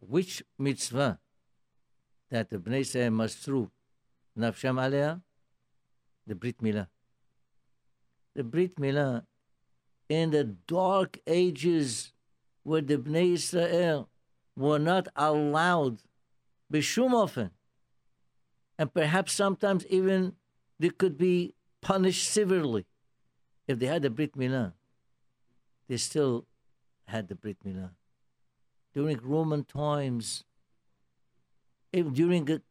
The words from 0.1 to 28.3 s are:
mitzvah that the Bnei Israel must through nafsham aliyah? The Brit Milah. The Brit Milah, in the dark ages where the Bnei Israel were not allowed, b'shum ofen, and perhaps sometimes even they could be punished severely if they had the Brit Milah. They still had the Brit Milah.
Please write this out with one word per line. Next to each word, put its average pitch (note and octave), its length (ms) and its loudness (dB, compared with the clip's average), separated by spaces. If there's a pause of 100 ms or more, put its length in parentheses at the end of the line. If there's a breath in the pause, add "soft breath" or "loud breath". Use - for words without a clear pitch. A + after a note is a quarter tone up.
mitzvah C3+ 600 -2 (1120)
that A2+ 200 -2
the G#2+ 80 -6
Bnei A#2+ 220 -4
Israel B2 300 0
must A2 280 -2
through C3+ 320 -2 (640)
nafsham A#2 400 -2
aliyah? C#3 440 0 (1040)
The G#2+ 80 -8
Brit A#2 260 -8
Milah. G#2 280 -2 (1500)
The C#3+ 80 -6
Brit E3+ 340 -2
Milah, C#3 480 0 (840)
in D#3+ 220 0
the D3 140 2
dark F3+ 800 0
ages D#3+ 880 0 (520)
where D#3 160 0
the C#3+ 160 0
Bnei D#3+ 380 2
Israel E3+ 720 0 (480)
were D3 220 2
not F3+ 360 2
allowed, D3+ 840 2 (720)
b'shum G#3+ 380 2
ofen, D3 400 0 (1300)
and D#3 140 -2
perhaps F3 400 0
sometimes G3 540 0
even F#3 480 2 (460)
they E3+ 100 2
could E3+ 260 0
be F3 380 2 (260)
punished F#3+ 500 2
severely F3 560 2 (800)
if C3 100 0
they B2+ 80 0
had D#3 160 0
the C3+ 80 2
Brit D3 260 -4
Milah. B2+ 360 -2 (1160)
They B2 80 -4
still B2+ 500 0 (600)
had G#2 220 -8
the G2 80 -10
Brit G2+ 280 -12
Milah. F#2 260 -10 (1040)